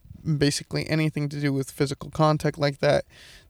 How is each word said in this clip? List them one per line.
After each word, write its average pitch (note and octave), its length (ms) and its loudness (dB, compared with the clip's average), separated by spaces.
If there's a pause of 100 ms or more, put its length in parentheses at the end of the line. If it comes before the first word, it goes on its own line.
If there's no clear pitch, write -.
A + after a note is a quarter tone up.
(380)
basically D3 520 -2
anything D3+ 400 0
to D3 100 -8
do C#3+ 140 0
with C3+ 180 -4
physical C#3+ 380 -4
contact D3+ 480 2
like C#3+ 220 -2
that, C#3+ 260 2 (440)